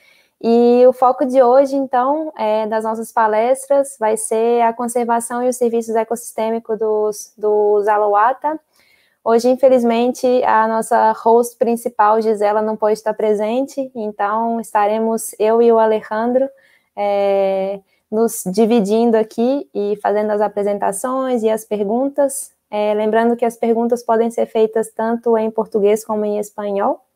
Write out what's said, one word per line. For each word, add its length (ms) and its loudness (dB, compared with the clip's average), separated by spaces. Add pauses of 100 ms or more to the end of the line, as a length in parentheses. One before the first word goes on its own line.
(420)
E 440 4
o 60 8
foco 340 2
de 160 2
hoje, 360 4
então, 600 -2
é, 300 -2
das 160 -2
nossas 300 -6
palestras 840 0
vai 200 0
ser 440 0
a 120 2
conservação 680 -4
e 60 0
os 80 -2
serviços 400 -2
ecossistêmicos 840 -4
dos, 600 -4
dos 500 2
Aloata. 720 0 (680)
Hoje, 220 2
infelizmente, 960 2
a 240 2
nossa 460 0
host 420 2
principal, 680 0
Gisela, 400 0
não 140 -4
pôde 200 0
estar 180 -6
presente, 840 -2
então 640 -4
estaremos 800 -2
eu 220 2
e 100 6
o 80 4
Alejandro, 680 0 (440)
é, 840 -2 (320)
nos 340 -2
dividindo 720 2
aqui 580 -2
e 300 -4
fazendo 280 0
as 100 0
apresentações 1000 -2
e 80 0
as 140 -4
perguntas. 880 -4 (180)
É, 240 -2
lembrando 440 0
que 80 -2
as 100 -2
perguntas 480 0
podem 260 0
ser 160 -4
feitas 480 -2
tanto 440 -2
em 120 -2
português 540 0
como 220 -4
em 120 -4
espanhol. 680 -4 (100)